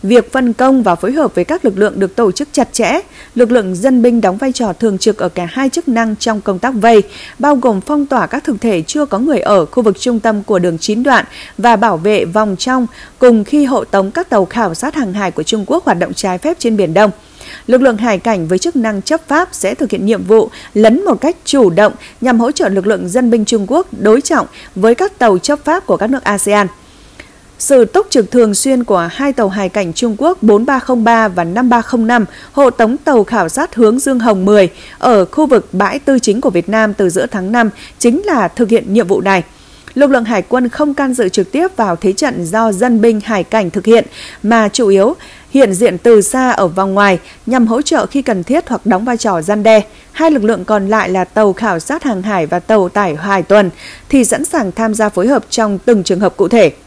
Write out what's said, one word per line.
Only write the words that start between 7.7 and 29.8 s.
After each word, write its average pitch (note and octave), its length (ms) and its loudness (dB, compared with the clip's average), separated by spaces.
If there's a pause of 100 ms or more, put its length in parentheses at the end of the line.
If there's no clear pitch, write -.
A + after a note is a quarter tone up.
phong D4 260 -2
tỏa A#3 200 -2
các B3+ 180 -8
thực A#3+ 160 -4
thể G3 220 0
chưa D4 240 -4
có G3+ 120 -4
người B3+ 220 0
ở F3+ 260 2
khu B3 160 -2
vực G3+ 180 0
trung A#3+ 200 -2
tâm G#3 220 -2
của G3 160 0
đường F3 200 -2
chín G#3+ 240 -4
đoạn B3+ 220 2 (340)
và A3+ 180 4
bảo G#3 200 0
vệ F#3+ 280 0
vòng G3 320 -2
trong, B3+ 300 -2 (320)
cùng A#3 260 4
khi D4 200 0
hộ B3 200 -2
tống G3 260 0
các E4+ 200 -6
tàu G3+ 140 2
khảo F#3+ 300 -4
sát C#4 200 -6
hàng A3+ 180 -4
hải G3 180 -4
của D#3+ 120 -6
Trung G#3 240 -4
Quốc D4+ 180 -2
hoạt G3 140 0
động F3+ 160 -4
trái F#3 240 -4
phép E4 200 -4
trên A3+ 180 -2
Biển F3 180 0
Đông. G3+ 160 4 (560)
Lực B3 160 4
lượng B3 140 2
hải G#3 220 -2
cảnh F#3 300 -2
với F#3 100 0
chức E4+ 180 -4
năng G#3+ 260 -2
chấp E4 260 -4
pháp E4 240 0
sẽ G#3 220 -4
thực B3 160 -4
hiện G3 160 -4
nhiệm G3 180 0
vụ A3 260 2 (240)
lấn A3+ 300 4
một C#4 160 0
cách E4 240 -2
chủ A#3+ 260 2
động G3 220 2 (280)
nhằm A#3+ 200 2
hỗ A#3+ 120 0
trợ - 160 -2
lực F#3+ 180 -2
lượng F#3 220 -2
dân A#3+ 220 0
binh A3+ 140 2
Trung G#3 240 -2
Quốc E4+ 180 0 (140)
đối G#3+ 200 4
trọng C#4 260 -2 (280)
với A3 200 2
các G4 240 -4
tàu G#3 200 2
chấp D4 260 -2
pháp E4+ 220 -2
của F#3 100 0
các G#3+ 140 -4
nước C4+ 140 -4
asean. G3+ 420 0 (960)
Sự C4 240 4
túc G4+ 260 -2
trực G#3+ 200 0
thường A3+ 240 2
xuyên B3+ 300 0
của F3 280 -2
hai C#4 200 -4
tàu A#3 160 0
hải G3 200 -4
cảnh F3 240 -4